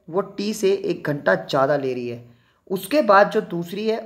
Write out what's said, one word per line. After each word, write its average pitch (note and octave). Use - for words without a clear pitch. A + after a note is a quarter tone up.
वो F3
टी G3+
से G3
एक F3
घंटा C#3+
ज़्यादा C#3+
ले C3+
रही B2
है। A#2+
उसके C#4
बाद G3+
जो A3
दूसरी F#3+
है A3+